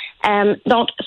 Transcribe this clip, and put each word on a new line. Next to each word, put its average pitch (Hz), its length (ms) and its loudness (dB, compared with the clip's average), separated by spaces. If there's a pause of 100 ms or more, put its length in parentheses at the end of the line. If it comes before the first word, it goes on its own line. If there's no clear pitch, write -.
(280)
Euh, 208 260 2 (120)
donc, 233 240 2 (160)